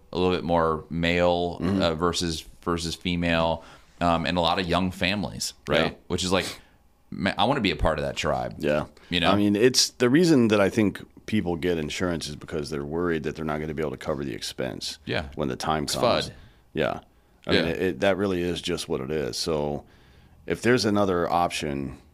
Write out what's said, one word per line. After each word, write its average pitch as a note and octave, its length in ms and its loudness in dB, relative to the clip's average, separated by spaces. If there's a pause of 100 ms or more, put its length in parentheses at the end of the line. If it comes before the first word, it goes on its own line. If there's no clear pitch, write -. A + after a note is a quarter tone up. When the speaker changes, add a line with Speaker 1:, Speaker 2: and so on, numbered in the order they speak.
(120)
Speaker 1:
a - 60 -4
little F2+ 160 2
bit - 100 -2
more D#2+ 460 0
male, F2 720 2
Speaker 2:
Mm-hmm. F#2+ 220 0
Speaker 1:
uh, E2 120 2
versus, E2 500 -2 (180)
versus E2 320 -4
female, E2 680 0 (380)
um, E2 260 2
and E2+ 100 0
a F2 40 2
lot F2 180 2
of F#2+ 100 -2
young F2+ 220 0
families, F2+ 640 -4 (140)
right? D2+ 240 2
Speaker 2:
Yeah. - 60 -20 (100)
Speaker 1:
Which F2+ 160 -2
is F2+ 80 0
like, F2+ 140 2 (640)
man, F2+ 280 -4
I G2 60 2
wanna C3+ 160 2
be F#2+ 100 2
a D2+ 60 -2
part D#2 220 0
of C#2+ 60 -2
that C2+ 120 -4
tribe. B1+ 420 -2
Speaker 2:
Yeah. D2 280 0 (240)
Speaker 1:
You F2 100 0
know? E2+ 100 4
Speaker 2:
I G2+ 60 4
mean, G#2 200 4
it's B2+ 340 4
the B2 200 2
reason D3+ 380 6
that G#2 120 6
I F#2+ 100 4
think G#2 340 2 (220)
people F2 300 0
get F2 220 0
insurance D#2 500 -2
is D2 80 -10
because D2 340 -6
they're C#2+ 140 -4
worried E2 400 -2
that D2 120 -6
they're D#2+ 80 -8
not D2+ 160 -4
gonna D#2 140 -6
be D#2 80 -4
able C#2+ 100 -2
to C2 40 -8
cover D2 280 -4
the B1 100 -6
expense - 720 -8
Speaker 1:
Yeah. - 220 -4 (100)
Speaker 2:
when D2 120 -2
the B1 80 -4
time D#2 280 -2
Speaker 1:
It's - 100 -4
Speaker 2:
comes. D#2 340 0
Speaker 1:
fud. - 40 -14 (420)
Speaker 2:
Yeah. B1+ 260 -2 (460)
I - 60 -2
Speaker 1:
Yeah. G2 100 4
Speaker 2:
mean, E2 80 0
it, - 120 -4
it, D#2+ 180 -2
that G2 160 2
really F#2 260 0
is F2 180 -2
just E2 280 -4
what D#2 120 -2
it C2 100 -6
is. C#2+ 260 -2
So D2 480 -2 (640)
if - 160 -2
there's A#2+ 220 4
another G2 460 2
option D2 680 -2 (160)